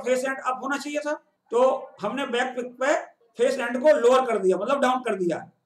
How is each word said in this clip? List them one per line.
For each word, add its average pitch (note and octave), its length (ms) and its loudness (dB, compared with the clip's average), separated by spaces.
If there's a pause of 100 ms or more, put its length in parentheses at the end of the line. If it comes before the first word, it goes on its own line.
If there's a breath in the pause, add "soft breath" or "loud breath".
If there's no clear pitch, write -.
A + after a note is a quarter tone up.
face B3+ 200 0
एंड C4+ 120 -4
अप B3 260 -6
होना C4+ 140 -4
चाहिए D4 220 -6
था, D4 140 -4 (380)
तो A#3 100 2 (400)
हमने B3 260 -4
back B3 280 -4
pic B3 260 -8
पे D4 140 2 (440)
face B3 180 2
end A#3+ 240 -4
को D4+ 160 6
lower B3+ 280 4
कर A3+ 120 0
दिया, F#3 200 2
मतलब B3 240 -2
down B3+ 220 2
कर G#3+ 120 -2
दिया, F3 220 -2 (280)